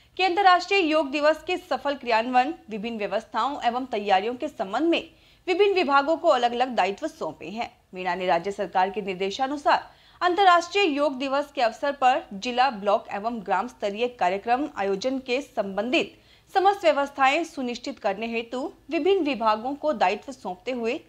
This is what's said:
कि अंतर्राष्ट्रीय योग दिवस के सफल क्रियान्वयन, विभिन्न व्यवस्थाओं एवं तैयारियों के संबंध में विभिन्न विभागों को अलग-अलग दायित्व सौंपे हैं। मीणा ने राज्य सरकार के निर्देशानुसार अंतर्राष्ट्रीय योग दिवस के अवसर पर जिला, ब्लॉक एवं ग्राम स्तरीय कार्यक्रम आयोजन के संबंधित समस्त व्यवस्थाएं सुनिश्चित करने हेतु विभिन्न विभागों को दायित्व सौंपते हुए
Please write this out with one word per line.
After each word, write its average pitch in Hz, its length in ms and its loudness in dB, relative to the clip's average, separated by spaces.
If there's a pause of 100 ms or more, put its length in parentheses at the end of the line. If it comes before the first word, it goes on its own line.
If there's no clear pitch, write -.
(160)
कि 359 60 0
अंतर्राष्ट्रीय 370 580 4
योग 311 300 0
दिवस 302 360 2
के 359 100 -2
सफल 285 380 -4
क्रियान्वयन, 247 600 0 (160)
विभिन्न 220 280 -6
व्यवस्थाओं 220 680 -4
एवं 240 220 0
तैयारियों 208 480 0
के 220 140 -6
संबंध 226 400 -2
में 320 220 0 (360)
विभिन्न 381 280 4
विभागों 277 420 2
को 339 120 0
अलग-अलग 247 400 2
दायित्व 202 400 -2
सौंपे - 380 -10
हैं। 208 320 -10 (160)
मीणा 185 200 -4
ने 185 120 -4
राज्य 180 260 0
सरकार 196 380 0
के 202 120 -6
निर्देशानुसार 240 880 -2 (300)
अंतर्राष्ट्रीय 359 640 4
योग 285 340 0
दिवस 277 340 -4
के 262 100 -4
अवसर 240 300 0
पर 277 300 2 (120)
जिला, 247 360 0
ब्लॉक 202 420 0
एवं 226 280 -6
ग्राम 196 280 -2
स्तरीय 220 400 -4
कार्यक्रम 233 680 0
आयोजन 196 420 -2
के 254 220 -4
संबंधित 220 800 -4 (360)
समस्त 392 300 4
व्यवस्थाएं 277 600 2
सुनिश्चित 254 540 -8
करने 208 280 -4
हेतु 233 460 -6 (180)
विभिन्न 339 340 2
विभागों 226 500 0
को 302 180 -2
दायित्व 208 400 0
सौंपते 190 380 -10
हुए 247 380 -4